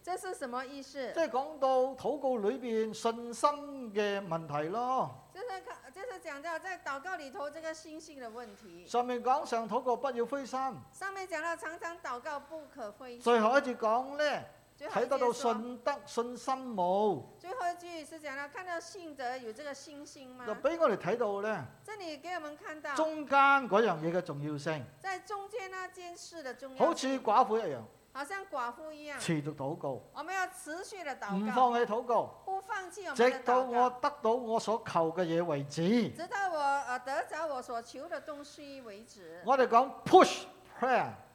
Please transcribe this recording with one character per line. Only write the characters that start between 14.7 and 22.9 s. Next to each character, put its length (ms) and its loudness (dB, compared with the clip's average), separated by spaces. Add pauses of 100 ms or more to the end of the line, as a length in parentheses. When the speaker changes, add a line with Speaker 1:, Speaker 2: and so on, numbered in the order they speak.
Speaker 1:
最 100 -10
後 140 0
一 20 4
節 40 0
說， 0 -
Speaker 2:
睇 20 -
得 100 4
到 140 4
信 460 0
德、 160 0 (100)
信 320 -4
心 160 -2 (200)
冇？ 480 4 (160)
Speaker 1:
最 140 -16
後 60 -6 (120)
一 120 -6
句 240 -10
是 160 -14
講 160 -8
到 100 -6
看 180 -10
到 140 -4
信 340 -12
德 220 -4
有 160 -8
這 140 -12
個 80 -6
信 320 -14
心 240 -18
嗎？ 180 -14
Speaker 2:
就 80 -2
畀 240 0
我 100 6
哋 60 4
睇 220 -2
到 240 0
呢， 240 -2 (200)
Speaker 1:
這 120 -10
裏 200 -8
給 180 -8
我 40 -4
們 180 -10
看 240 -12
到， 140 -4